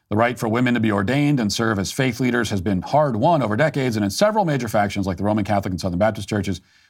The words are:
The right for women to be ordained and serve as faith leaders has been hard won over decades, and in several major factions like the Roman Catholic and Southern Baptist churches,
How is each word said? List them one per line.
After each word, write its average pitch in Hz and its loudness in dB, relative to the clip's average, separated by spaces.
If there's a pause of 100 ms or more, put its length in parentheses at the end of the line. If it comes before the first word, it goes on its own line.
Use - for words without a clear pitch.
The 104 -2
right 120 2
for 120 -4
women 120 2
to 117 0
be 110 2
ordained 131 2
and 104 0
serve 113 0
as 90 -4
faith 131 -2
leaders 120 0
has 98 -2
been 92 -2
hard 143 0
won 147 2
over 107 0
decades, 135 0
and 101 0
in 98 -2
several 214 2
major 135 -2
factions 101 0
like 92 -4
the 95 -4
Roman 104 2
Catholic 101 -2
and 90 -6
Southern 87 -2
Baptist 104 0
churches, 98 -2 (280)